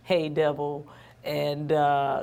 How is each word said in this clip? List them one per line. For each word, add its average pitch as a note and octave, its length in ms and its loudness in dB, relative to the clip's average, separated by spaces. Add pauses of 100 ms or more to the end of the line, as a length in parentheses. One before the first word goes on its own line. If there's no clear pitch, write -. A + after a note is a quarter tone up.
"Hey E3 260 0
Devil," D3 580 -2 (380)
and, D3 480 -4
uh, C#3+ 500 2